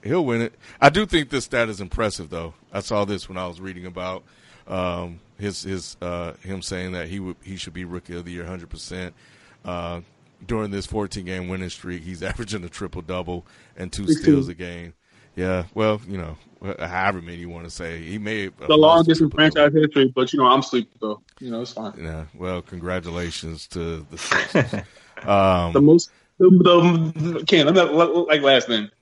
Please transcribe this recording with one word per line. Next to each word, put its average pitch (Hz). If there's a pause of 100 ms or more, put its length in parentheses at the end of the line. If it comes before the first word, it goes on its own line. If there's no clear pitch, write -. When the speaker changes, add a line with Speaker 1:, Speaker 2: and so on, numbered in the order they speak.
Speaker 1:
He'll 156
win 117
it. 117 (260)
I 143
do 202
think 160
this 135
stat 117
is 101
impressive, 95
though. 85 (180)
I 101
saw 101
this 98
when 95
I 90
was 85
reading 92
about, 92 (460)
um, 90 (200)
his, 101
his, 95
uh, 87
him 92
saying 92
that 87
he 95
would, 92
he 95
should 85
be 90
rookie 87
of 87
the 85
year, 87
hundred 85
percent, 90 (520)
uh, 87 (460)
during 107
this 98
fourteen-game 92
winning 92
streak. 87
He's 90
<laughs> -
averaging 101
a 87
triple-double 90 (320)
and 90
two 104
Speaker 2:
Sixteen. 156
Speaker 1:
steals 139
a 87
game. 85 (400)
Yeah, 92 (100)
well, 107
you 98
know, 80 (280)
wh-, 98
however 92
many 87
you 87
wanna 85
say. 82
He 85
may 107
have 95
Speaker 2:
The -
Speaker 1:
lost -
a -
Speaker 2:
longest 160
in 156
Speaker 1:
triple-double. 156
Speaker 2:
franchise 151
history, 139
but, 131
you 151
know, 131
I'm 131
sleeping, 123
though. 107 (180)
You 127
know, 113
it's 127
fine. 110
Speaker 1:
Yeah, 80
well, 90
congratulations 85
to 82
the 78
Sixers. -
Speaker 3:
<laughs> - (340)
Speaker 1:
Um, 95
Speaker 2:
The 107
most, 156 (260)
the, 185
the, 170
Ken, -
I'm 160
not, 175
like, 156
last 135
thing. 107 (140)